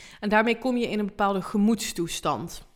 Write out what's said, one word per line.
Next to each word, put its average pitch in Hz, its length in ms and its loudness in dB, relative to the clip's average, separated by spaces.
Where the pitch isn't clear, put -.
En 208 100 -6
daarmee 226 280 4
kom 247 200 -2
je 233 120 -2
in 214 100 -2
een 208 60 -2
bepaalde 196 360 0
gemoedstoestand. 175 1200 -2